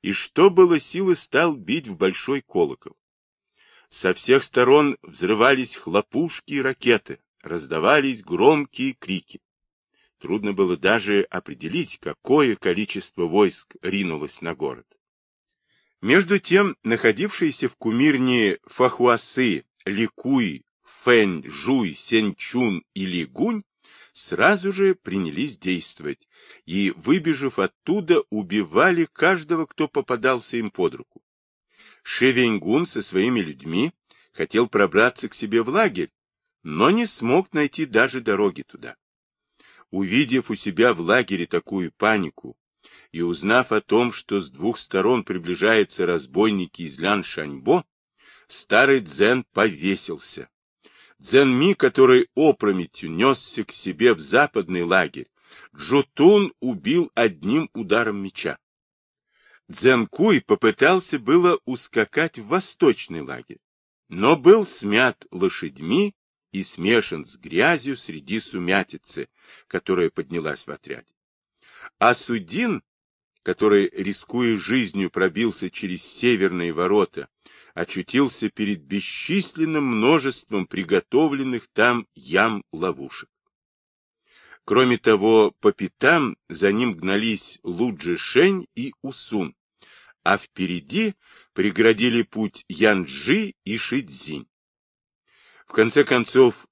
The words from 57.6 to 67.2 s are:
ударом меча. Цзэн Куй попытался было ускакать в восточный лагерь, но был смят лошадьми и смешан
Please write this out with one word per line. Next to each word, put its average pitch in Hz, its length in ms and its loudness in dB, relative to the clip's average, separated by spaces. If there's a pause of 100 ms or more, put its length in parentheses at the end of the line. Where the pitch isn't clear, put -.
ударом 104 500 -2
меча. 90 340 -8 (1120)
Цзэн 120 380 2
Куй 175 340 2
попытался 151 800 2
было 165 460 2
ускакать 127 760 -4
в 104 80 -18
восточный 127 720 0
лагерь, 65 380 -14 (480)
но 110 300 2
был 185 280 8
смят 110 640 -2
лошадьми 90 840 -4 (360)
и 98 120 -8
смешан 92 640 -2